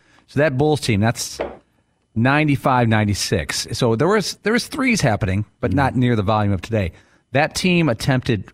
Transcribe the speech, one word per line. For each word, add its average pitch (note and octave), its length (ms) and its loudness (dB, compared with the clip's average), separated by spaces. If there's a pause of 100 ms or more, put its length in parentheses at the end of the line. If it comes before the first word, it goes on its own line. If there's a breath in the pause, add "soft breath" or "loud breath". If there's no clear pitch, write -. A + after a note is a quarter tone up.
(280 soft breath)
So B2 120 -6
that D3 180 2
Bulls D3+ 240 2
team, G#2 200 0
that's - 380 -2 (760)
ninety-five C3+ 720 2
ninety-six. G#2 840 0
So A#2 220 0
there C#3+ 120 0
was, G#3 360 -2
there G#3 100 -2
was A#3+ 140 -2
threes C4 340 -2
happening, G#2 440 0 (140)
but G#2 140 -2
not C3+ 220 0
near B2 200 2
the G#2 80 0
volume G#2 300 2
of F2+ 80 -4
today. G2+ 300 -2 (400 soft breath)
That D3 240 0
team F3 340 2
attempted A#2 640 -2